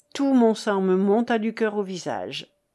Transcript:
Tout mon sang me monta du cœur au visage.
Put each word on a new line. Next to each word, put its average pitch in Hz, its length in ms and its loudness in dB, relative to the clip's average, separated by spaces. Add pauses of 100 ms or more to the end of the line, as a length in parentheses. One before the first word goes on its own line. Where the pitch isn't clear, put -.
(140)
Tout 277 180 0
mon 233 220 6
sang 202 260 -2
me 185 160 2
monta 220 420 2
du 220 140 -4
cœur 214 240 -4
au 208 60 0
visage. 147 720 -8 (200)